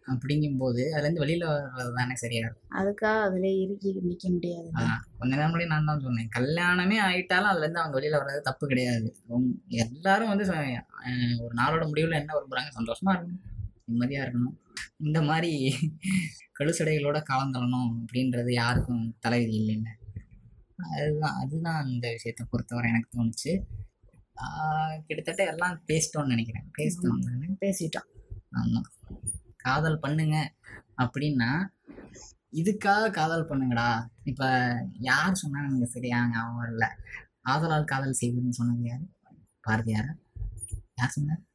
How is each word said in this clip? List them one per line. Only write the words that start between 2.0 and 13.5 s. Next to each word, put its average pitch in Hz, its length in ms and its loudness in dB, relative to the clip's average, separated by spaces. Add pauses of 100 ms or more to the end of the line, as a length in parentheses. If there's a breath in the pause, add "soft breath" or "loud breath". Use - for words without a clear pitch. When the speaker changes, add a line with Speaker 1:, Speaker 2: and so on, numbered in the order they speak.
Speaker 1:
சரியா 117 260 -2
இருக்கும். - 380 -6
Speaker 2:
அதுக்காக 214 420 2
அதுல 190 280 2
இறுக்கி 190 600 0
நிக்க 180 240 -2
முடியாது. 170 420 -2
Speaker 1:
ஆ, 113 260 2 (180)
கொஞ்ச 127 180 0
நேரம் 160 180 2
முன்னாடி 170 120 0
நான் 156 180 2
தான் 151 160 2
சொன்னேன், 117 280 -2 (100)
கல்யாணமே 180 680 4
ஆயிட்டாலும் 185 420 4
அதுல 185 100 4
இருந்து 165 220 0
அவங்க 143 200 2
வெளியில 147 220 2
வர்றது 139 180 -2
தப்பு - 260 -2
கிடையாது. 123 500 2 (100)
உம், 123 420 2
எல்லாரும் 160 600 2
வந்து 202 160 2
ச-, 147 320 0
அ, 117 80 -10 (540)
ஒரு 117 160 -6
நாளோட 151 280 2
முடிவுல 160 320 2
என்ன 147 200 -2
விரும்புறாங்க? 135 340 -2 (100)
சந்தோஷமா 117 320 0
இருக்கணும், - 580 -4 (240)